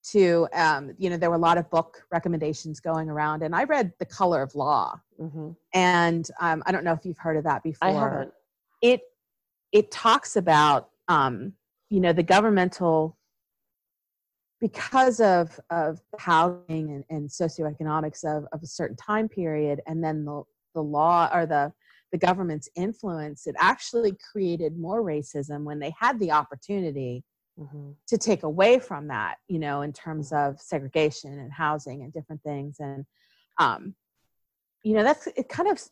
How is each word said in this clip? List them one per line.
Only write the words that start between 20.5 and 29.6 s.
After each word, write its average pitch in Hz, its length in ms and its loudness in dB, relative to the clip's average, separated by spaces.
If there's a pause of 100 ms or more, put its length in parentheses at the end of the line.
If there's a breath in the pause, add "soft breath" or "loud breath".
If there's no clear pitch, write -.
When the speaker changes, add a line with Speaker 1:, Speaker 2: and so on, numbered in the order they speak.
Speaker 1:
the 160 60 -4
law 156 520 2
or 170 120 2
the, 147 260 0 (420 soft breath)
the 190 40 -4
government's 175 580 -2
influence, 170 720 -8
it 156 120 -8
actually 220 540 0 (180)
created 170 460 -4
more 190 260 -4
racism 147 600 -6
when 147 160 -8
they 147 200 -6
had 240 200 0
the 175 120 0
opportunity 143 920 -2 (360)
Speaker 2:
Mm-hmm. 143 300 -16 (200)
Speaker 1:
to 226 100 2
take - 240 0
away 190 340 6
from 151 300 -6
that, 107 300 -4 (100)
you 180 100 -2
know, 143 240 -2